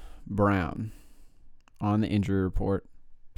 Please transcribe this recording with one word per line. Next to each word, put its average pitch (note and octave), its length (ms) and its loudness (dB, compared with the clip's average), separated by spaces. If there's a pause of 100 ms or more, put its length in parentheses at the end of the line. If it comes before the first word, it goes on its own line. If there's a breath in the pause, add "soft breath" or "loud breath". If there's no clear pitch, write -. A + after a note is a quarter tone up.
(260 loud breath)
Brown G2+ 640 2 (880 soft breath)
on G#2 220 2
the G#2 60 0
injury G2 340 2
report. F#2+ 420 2 (540)